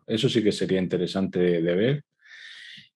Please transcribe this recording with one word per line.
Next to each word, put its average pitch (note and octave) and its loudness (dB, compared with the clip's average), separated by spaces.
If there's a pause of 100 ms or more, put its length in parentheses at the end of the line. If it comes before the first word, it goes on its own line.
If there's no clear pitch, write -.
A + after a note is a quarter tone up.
Eso A2+ 0
sí A2 2
que G2+ 4
sería F#2+ 0
interesante F2+ -2
de, F2 4
de E2+ 2
ver C3+ 0 (920)